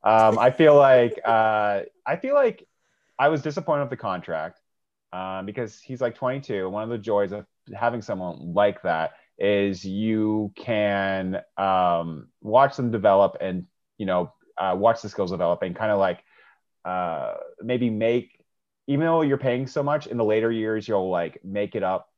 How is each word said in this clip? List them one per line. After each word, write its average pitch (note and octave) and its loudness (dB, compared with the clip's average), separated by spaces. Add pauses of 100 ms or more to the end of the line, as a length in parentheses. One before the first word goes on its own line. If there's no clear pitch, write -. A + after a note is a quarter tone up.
um, A2 6
I B2+ 4
feel D3+ 8
like, C3 6
<laughs> - -4
uh, G#2+ 2 (260)
I D3 -2
feel C4 -4
like C4 0 (500)
I C#3 4
was D3+ -2
disappointed D3+ -4
with B2 -6
the C3+ -8
contract, E2+ -8 (520)
um, F#2+ -8
because G#2+ -10
he's, B2+ -14
like, A#2+ -2
twenty-two. B2+ -4
One G#2 -6
of A2+ -8
the A#2 -4
joys G2+ 0
of G#2 -12 (280)
having A#2 -2
someone F2 -8
like G2+ 2
that D#2+ -2 (240)
is G2 0
you G#2+ -2
can, G2 -2 (160)
um, F2 0 (120)
watch B2+ 2
them B2 -2
develop G2 4
and, F2+ -6 (320)
you G#2 -6
know, F2+ -2 (240)
uh, F#2 0
watch A2+ 2
the G#2+ -10
skills G2 -4
develop F2 0
and F2+ -6
kinda, G#2+ 0
like, F#2 0 (640)
uh, E2+ -6 (260)
maybe A#2+ -2
make, A2+ -2 (420)
even C#3+ 0
though E3 2
you're C#3 0
paying C3 -2
so C#3+ -4
much, C#3+ -2
in A#2+ -8
the A#2 0
later A2 2
years, A2 -2
you'll, F#2+ -2
like, E2+ -4
make G2 -6
it G2+ -4
up F#2 -4